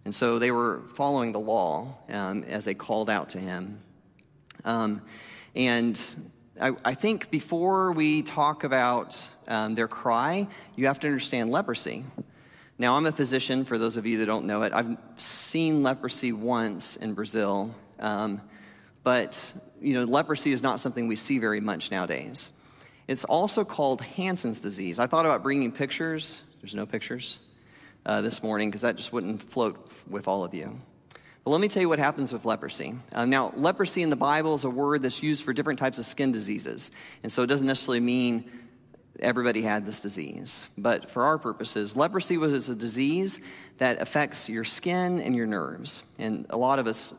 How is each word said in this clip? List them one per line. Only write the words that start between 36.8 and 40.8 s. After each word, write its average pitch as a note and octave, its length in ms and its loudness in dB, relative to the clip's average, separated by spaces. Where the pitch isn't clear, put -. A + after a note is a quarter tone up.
And A2+ 80 -4
so B2+ 120 2
it B2 40 4
doesn't C3+ 200 2
necessarily B2+ 340 2
mean A#2+ 480 2
everybody A#2 420 2
had G#2+ 220 0
this G2+ 160 -6
disease. F#2+ 640 -6
But G#2 340 0